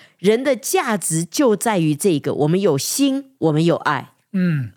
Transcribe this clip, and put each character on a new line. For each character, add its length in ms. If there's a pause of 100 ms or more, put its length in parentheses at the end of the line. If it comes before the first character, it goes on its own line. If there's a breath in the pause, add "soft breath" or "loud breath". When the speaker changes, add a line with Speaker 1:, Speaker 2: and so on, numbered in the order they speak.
(180 soft breath)
Speaker 1:
人 240
的 140
价 400
值 280
就 300
在 240
于 160
这 240
个： 160
我 140
们 120
有 160
心， 640
我 140
们 100
有 140
爱。 360 (200)
Speaker 2:
嗯， 440